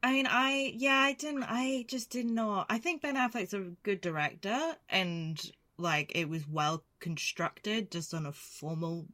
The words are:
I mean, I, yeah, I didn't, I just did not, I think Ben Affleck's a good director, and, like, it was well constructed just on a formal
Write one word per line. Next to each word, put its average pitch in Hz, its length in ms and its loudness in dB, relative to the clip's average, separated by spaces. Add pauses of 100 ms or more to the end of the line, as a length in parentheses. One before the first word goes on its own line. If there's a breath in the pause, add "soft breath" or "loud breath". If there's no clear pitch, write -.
I 262 100 4
mean, 269 160 4
I, 269 480 2
yeah, 269 220 6
I 269 160 6
didn't, 285 340 -2
I 254 400 0
just 254 220 -6
did 240 160 -2
not, 220 440 2
I 226 80 2
think 320 240 -2
Ben 285 140 0
Affleck's 233 380 0
a 185 180 -4 (100)
good 202 180 0
director, 165 580 -2 (300)
and, 170 520 0 (380)
like, 156 360 0
it 165 140 0
was 160 200 -4
well 151 360 0 (160)
constructed 185 920 -2
just 170 240 -6
on 160 120 -2
a 143 60 -6
formal 165 800 -6